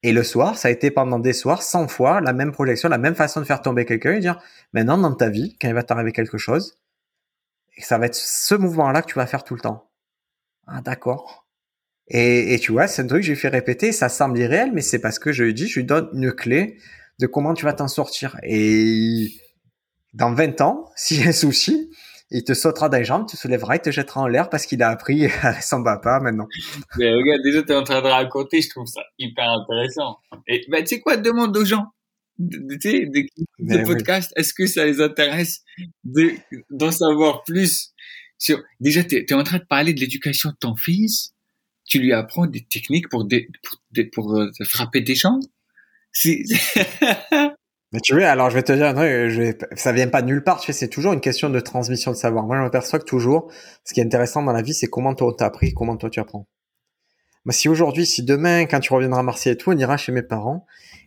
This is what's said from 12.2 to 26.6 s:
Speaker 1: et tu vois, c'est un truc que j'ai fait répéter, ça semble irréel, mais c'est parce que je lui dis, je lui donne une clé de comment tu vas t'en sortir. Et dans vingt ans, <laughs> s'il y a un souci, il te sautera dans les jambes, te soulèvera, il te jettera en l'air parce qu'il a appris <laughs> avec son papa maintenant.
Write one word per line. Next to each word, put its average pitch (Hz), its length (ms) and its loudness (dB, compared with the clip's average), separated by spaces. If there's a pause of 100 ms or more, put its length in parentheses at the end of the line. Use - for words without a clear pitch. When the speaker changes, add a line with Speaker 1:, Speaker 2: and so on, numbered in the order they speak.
Speaker 1:
et 120 40 0
tu 113 140 -2
vois, 139 140 4
c'est 143 160 -4
un 123 40 -2
truc 139 140 2
que 185 60 -2
j'ai 151 80 0
fait 139 140 -2
répéter, 127 440 0
ça 139 160 0
semble 127 300 0
irréel, 165 340 2
mais 160 100 -2
c'est - 160 -2
parce 110 200 -4
que 151 140 -2
je 123 120 0
lui 113 100 2
dis, 160 140 -4
je 131 120 -2
lui 123 60 -4
donne 156 280 2
une 127 180 0
clé 165 460 0 (420)
de 131 60 2
comment 147 280 0
tu 151 100 -6
vas 147 80 2
t'en 147 160 -4
sortir. - 540 -4
Et 110 880 2 (840)
dans 120 220 0
vingt 147 260 0
ans, 233 320 0
<laughs> - 40 -18
s'il 151 260 -2
y - 20 2
a 165 40 6
un 165 40 4
souci, 302 580 2 (400)
il 120 140 -4
te 135 80 0
sautera 156 380 0
dans 135 80 4
les 120 80 2
jambes, 180 200 -2
te - 120 -14
soulèvera, - 380 -2
il 170 40 -2
te 160 100 -2
jettera 139 300 -4
en 135 60 0
l'air 135 240 0
parce 151 160 -4
qu'il 123 160 0
a 113 80 4
appris 139 360 0
<laughs> - 160 0
avec 120 200 0
son 127 200 -2
papa 120 380 0
maintenant. 110 260 -2 (520)